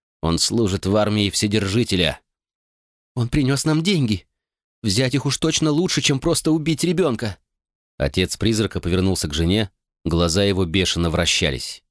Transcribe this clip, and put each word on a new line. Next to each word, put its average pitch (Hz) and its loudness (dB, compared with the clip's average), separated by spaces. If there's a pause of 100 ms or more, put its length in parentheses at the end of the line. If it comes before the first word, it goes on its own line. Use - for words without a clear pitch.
(220)
«Он 82 0
служит 98 0
в 95 2
армии 104 2
Вседержителя!» 98 0 (960)
«Он 117 -2
принес 135 0
нам 156 2
деньги! 143 0 (560)
Взять 120 0
их 139 -2
уж 139 -2
точно 156 0
лучше, 160 0
чем 135 0
просто 160 0
убить 160 0
ребенка!» 147 -2 (600)
Отец 87 -2
призрака 107 -2
повернулся 92 0
к 71 -8
жене, 92 0 (340)
глаза 85 2
его 95 2
бешено 85 0
вращались. 80 -2